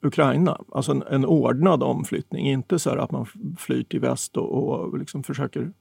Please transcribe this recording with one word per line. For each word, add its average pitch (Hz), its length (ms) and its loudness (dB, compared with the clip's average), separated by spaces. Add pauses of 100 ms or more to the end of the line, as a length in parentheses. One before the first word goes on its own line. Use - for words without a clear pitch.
Ukraina. 143 600 2 (120)
Alltså 135 200 0
en, 139 100 0
en 135 220 0
ordnad 147 580 4
omflyttning. - 640 -2
Inte 139 320 0
så - 120 0
här 127 60 0
att 127 140 -2
man 127 120 -4
f-, 156 360 -10
flyr 123 240 -2
till - 180 -4
väst - 360 -2
och, - 320 -2
och - 300 -4
liksom 143 240 -8
försöker 139 580 -6